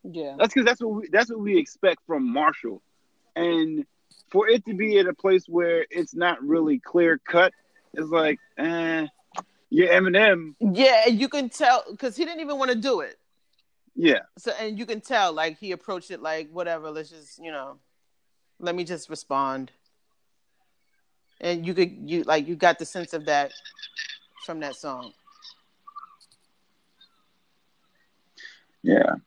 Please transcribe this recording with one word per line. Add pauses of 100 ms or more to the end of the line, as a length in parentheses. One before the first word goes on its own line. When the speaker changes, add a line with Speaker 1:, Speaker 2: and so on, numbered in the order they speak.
Speaker 1:
Yeah.
Speaker 2:
That's
'cause
that's
what
we,
that's
what
we
expect
from
Marshall. (540)
And (460)
for
it
to
be
at
a
place
where
it's
not
really
clear
cut, (400)
it's
like, (180)
eh, (640)
you're
Eminem.
Speaker 1:
Yeah,
and
you
can
tell, (140)
'cause
he
didn't
even
wanna
do
it. (760)
Speaker 2:
Yeah. (160)
Speaker 1:
So,
and
you
can
tell,
like,
he
approached
it
like,
"Whatever,
let's
just,
you
know, (840)
let
me
just
respond." (1700)
And
you
could,
you,
like,
you
got
the
sense
of
that (960)
from
that
song. (3750)
Speaker 2:
Yeah. (120)